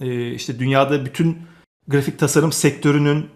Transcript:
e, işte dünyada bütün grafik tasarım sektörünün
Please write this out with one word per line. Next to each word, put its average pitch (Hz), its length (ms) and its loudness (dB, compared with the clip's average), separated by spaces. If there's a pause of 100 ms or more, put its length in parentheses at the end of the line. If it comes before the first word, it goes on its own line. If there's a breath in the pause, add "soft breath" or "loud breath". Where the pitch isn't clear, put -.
e, 123 320 -6
işte 120 260 -10
dünyada 135 460 2
bütün 165 340 -2 (500 loud breath)
grafik 143 300 0
tasarım 151 340 2
sektörünün 147 840 2